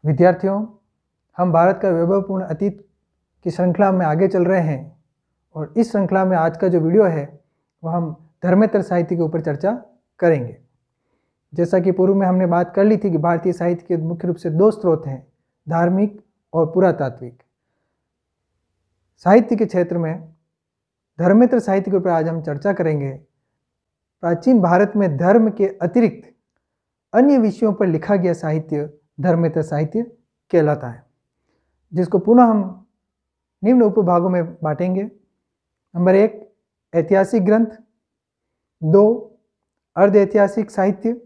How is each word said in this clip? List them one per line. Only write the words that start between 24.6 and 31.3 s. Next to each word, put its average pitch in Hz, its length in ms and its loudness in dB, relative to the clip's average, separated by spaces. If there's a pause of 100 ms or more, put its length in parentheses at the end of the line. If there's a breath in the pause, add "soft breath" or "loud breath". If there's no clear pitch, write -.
भारत 180 340 2
में 190 220 0
धर्म 208 340 4
के 208 160 -2 (140)
अतिरिक्त 180 480 -2 (840)
अन्य 269 240 4
विषयों 214 360 0
पर 190 140 -2
लिखा 185 280 0
गया 180 180 0
साहित्य 156 560 -4 (320)
धर्मेतर 165 400 0
साहित्य 156 400 -4 (500)
कहलाता 147 360 0
है, 117 160 -16 (920)